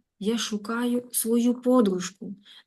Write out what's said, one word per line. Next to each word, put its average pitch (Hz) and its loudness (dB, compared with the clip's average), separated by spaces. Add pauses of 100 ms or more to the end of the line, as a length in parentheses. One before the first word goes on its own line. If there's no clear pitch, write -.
(180)
я 226 -2
шукаю 233 -4
свою 233 2
подружку. 214 0 (320)